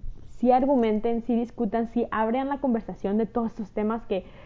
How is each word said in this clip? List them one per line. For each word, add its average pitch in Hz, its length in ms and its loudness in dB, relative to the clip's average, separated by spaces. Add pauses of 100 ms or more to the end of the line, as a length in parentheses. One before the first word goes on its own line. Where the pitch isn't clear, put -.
(360)
sí 247 160 4
argumenten, 233 680 4
sí 240 120 0
discutan, 226 540 -2
sí 233 220 0
abran 233 400 0
la 277 80 -2
conversación 220 580 -2
de 220 80 2
todos 226 240 -2
estos 214 220 -10
temas 220 340 -2
que 185 220 -4 (200)